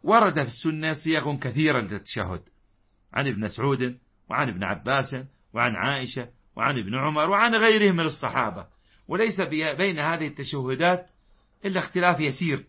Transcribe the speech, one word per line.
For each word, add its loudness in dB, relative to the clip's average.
ورد 6
في 0
السنة -4
صيغ 0
كثيرة 2
للتشهد، -6
عن -2
ابن -4
مسعود، -2
وعن 0
ابن -6
عباس، -2
وعن 0
عائشة، -4
وعن 0
ابن -4
عمر، 0
وعن 4
غيرهم 6
من 0
الصحابة، -2
وليس 0
بي-، -2
بين 0
هذه -2
التشهدات -2
إلا -2
اختلاف 2
يسير. -2